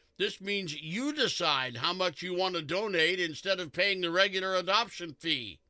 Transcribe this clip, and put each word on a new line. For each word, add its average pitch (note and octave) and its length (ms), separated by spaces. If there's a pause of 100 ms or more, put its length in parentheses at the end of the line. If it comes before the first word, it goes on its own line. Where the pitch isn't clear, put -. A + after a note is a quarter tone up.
(180)
This G3 240
means F#3+ 400
you A#3 320
decide D3+ 680
how D#3 140
much F3+ 300
you F3+ 140
want F#3 180
to E3 80
donate F3 560
instead F3+ 400
of E3+ 140
paying F#3+ 280
the E3+ 120
regular F#3+ 420
adoption F#3 640
fee. B2 400 (120)